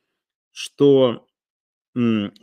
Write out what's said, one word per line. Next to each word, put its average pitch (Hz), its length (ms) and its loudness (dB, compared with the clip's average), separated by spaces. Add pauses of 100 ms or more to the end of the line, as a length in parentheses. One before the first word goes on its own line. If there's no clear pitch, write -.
(520)
что, 135 760 0 (680)
м, 110 480 -4